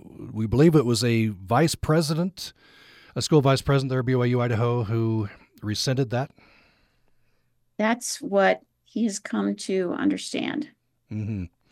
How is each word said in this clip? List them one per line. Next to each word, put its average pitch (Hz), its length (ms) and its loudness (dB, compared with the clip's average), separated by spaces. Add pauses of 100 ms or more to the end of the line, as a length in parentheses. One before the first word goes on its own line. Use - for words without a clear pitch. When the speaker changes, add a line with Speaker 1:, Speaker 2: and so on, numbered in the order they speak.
(320)
Speaker 1:
we 110 140 -2
believe 139 280 6
it 139 120 6
was 120 180 0
a 113 220 2
vice 110 480 0
president, 165 800 -2 (600)
a 127 60 -4
school 151 220 4
vice 135 180 4
president 139 300 0
there 131 80 -2
at 123 80 -2
B 127 80 2
Y 123 100 2
U 123 160 2
Idaho, 120 440 0
who 113 440 -2 (320)
rescinded 123 480 -2
that? 123 220 -4 (1500)
Speaker 2:
That's 226 460 -2
what 190 400 2 (220)
he 208 200 -4
has 196 140 -2
come 202 380 -4
to 190 360 -4
understand. - 800 -4 (420)
Speaker 1:
Mm-hmm. 107 320 -6 (280)